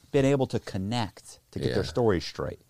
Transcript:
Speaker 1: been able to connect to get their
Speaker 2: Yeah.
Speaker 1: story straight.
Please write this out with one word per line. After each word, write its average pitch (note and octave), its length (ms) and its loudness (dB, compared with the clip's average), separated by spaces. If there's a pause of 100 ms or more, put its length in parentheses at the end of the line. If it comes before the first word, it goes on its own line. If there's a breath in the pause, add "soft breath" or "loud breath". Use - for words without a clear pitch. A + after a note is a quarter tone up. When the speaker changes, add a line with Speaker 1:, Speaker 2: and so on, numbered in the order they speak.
(140)
Speaker 1:
been C#3 100 4
able C3+ 220 4
to A#2+ 120 -4
connect - 840 -6 (100)
to - 80 -10
get - 160 -2
their F#2+ 80 2
Speaker 2:
Yeah. - 80 -4
Speaker 1:
story G#2+ 320 2
straight. - 480 -8